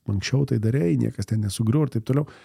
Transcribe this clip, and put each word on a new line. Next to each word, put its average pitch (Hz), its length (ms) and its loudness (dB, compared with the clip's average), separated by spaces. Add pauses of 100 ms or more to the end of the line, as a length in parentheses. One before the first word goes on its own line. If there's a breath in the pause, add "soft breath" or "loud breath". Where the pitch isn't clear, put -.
anksčiau 120 380 0
tai 117 140 0
darei, 139 380 2
niekas 113 280 -2
ten 110 160 0
nesugriuvo 117 460 0
ir - 80 -8
taip 110 100 -4
toliau. 143 220 0 (180 loud breath)